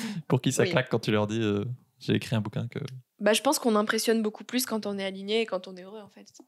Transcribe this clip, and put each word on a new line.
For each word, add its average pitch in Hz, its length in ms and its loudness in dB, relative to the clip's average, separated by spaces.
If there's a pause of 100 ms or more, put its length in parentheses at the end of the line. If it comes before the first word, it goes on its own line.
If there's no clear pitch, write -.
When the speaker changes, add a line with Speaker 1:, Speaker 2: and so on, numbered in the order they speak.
(280)
Speaker 1:
pour 123 140 2
qui 135 100 2
ça 123 120 2
Speaker 2:
Oui. 123 80 2
Speaker 1:
claque 143 180 2
quand 120 80 2
tu 113 140 -2
leur 104 160 4
dis, 110 120 -2
euh, « 104 240 2 (360)
J'ai - 160 2
écrit 107 200 -2
un 107 60 2
bouquin » 110 300 -4
que - 80 -6 (400)
Speaker 2:
Bah, 208 140 4
je 220 100 2
pense 294 160 4
qu'on 220 160 4
impressionne 220 480 2
beaucoup 214 200 -4
plus 254 220 -2
quand 208 220 -4
on 202 100 -4
est 196 80 -4
aligné 196 360 -2
et 220 40 -2
quand 185 220 -6
on 190 100 -14
est 180 60 -14
heureux, 208 180 -16
en 196 80 -18
fait. 202 160 -20 (220)